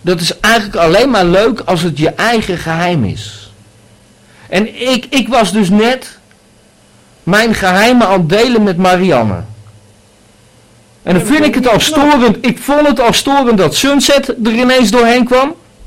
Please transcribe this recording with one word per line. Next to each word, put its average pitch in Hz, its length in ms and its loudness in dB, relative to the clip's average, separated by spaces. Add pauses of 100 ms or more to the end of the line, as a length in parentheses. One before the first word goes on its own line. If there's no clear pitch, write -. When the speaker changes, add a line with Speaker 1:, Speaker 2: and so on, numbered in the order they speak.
Speaker 1:
dat 175 200 -2
is 170 180 -6
eigenlijk 208 360 -2
alleen 185 340 2
maar 196 160 2
leuk 208 340 2
als 170 220 -2
het 165 160 -4
je 156 120 0
eigen 208 480 -2
geheim 165 460 -4
is. - 480 -10 (960)
En 214 320 -4 (100)
ik, 247 180 -4
ik 269 180 -2
was 220 240 0
dus 196 180 0
net 233 500 0 (1040)
mijn 214 300 0
geheimen 208 540 2
aan 190 120 0
het 160 100 -2
delen 226 340 2
met 185 140 -2
Marianne. 165 640 0 (1600)
En 170 100 -2
dan 165 120 0
Speaker 2:
Ja, - 80 -
Speaker 1:
vind 302 120 2
ik 277 100 0
het 254 120 -2
al 233 60 4
Speaker 2:
dat 185 80 2
Speaker 1:
storend. 277 640 2
Ik 240 120 -2
vond 294 300 0
het 262 120 0
al 233 140 2
storend 269 440 0
dat 156 180 0
Sunset 277 520 0
er 226 260 -2
ineens 247 380 2
doorheen 240 340 2
kwam. 262 300 0 (320)